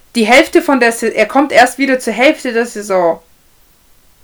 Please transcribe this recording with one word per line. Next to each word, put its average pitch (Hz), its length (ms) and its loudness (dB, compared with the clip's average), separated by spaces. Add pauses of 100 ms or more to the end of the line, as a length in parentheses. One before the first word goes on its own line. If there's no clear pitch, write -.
(160)
Die 233 100 0
Hälfte 285 360 4
von 277 180 0
der 233 140 2
Sa-, 233 140 -6
er 214 180 0
kommt 277 260 0
erst 254 280 2
wieder 269 200 -2
zur 247 140 -6
Hälfte 254 400 -2
der 226 140 -2
Saison. 190 520 -4 (1040)